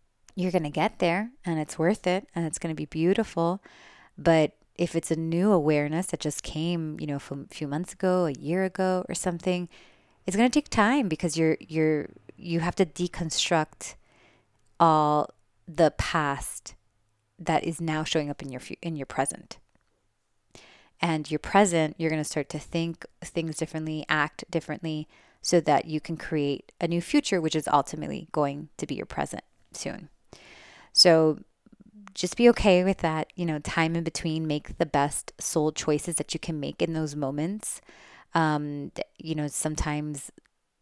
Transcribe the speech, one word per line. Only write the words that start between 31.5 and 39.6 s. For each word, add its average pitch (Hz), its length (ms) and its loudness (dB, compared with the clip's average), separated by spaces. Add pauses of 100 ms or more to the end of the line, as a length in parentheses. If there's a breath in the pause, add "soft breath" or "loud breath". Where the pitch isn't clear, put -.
just - 220 -4
be 240 140 8
okay 190 340 6
with 190 160 2
that, 156 360 -2
you 175 100 -4
know, 156 140 -2
time 165 360 0
in 170 80 0
between. 160 440 -4
Make 151 300 -4
the 170 80 0
best 143 540 0
soul 156 320 0
choices 156 440 -2
that - 180 -6
you 165 60 -4
can 160 200 -6
make 147 220 -6
in 170 120 0
those 156 220 -2
moments. 147 640 -4 (520 loud breath)
Um, 147 640 -2
th-, - 120 -6 (100)
you 160 180 -6
know, 151 120 -2
sometimes 151 840 -4 (500)